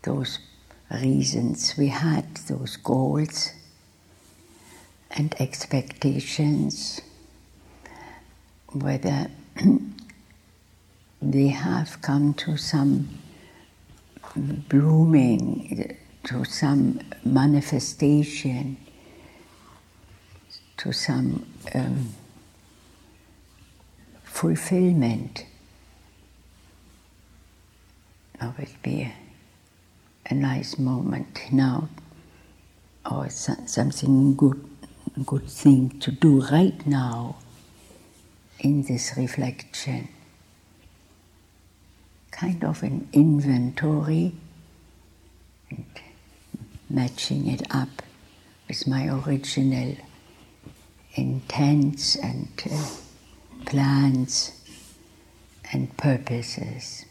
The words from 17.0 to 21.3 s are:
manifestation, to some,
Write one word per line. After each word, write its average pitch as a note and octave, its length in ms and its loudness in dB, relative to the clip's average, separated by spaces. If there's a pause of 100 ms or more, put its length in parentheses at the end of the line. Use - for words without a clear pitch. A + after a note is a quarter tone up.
manifestation, C#3 1500 0 (2000)
to - 140 -6
some, - 520 -2 (300)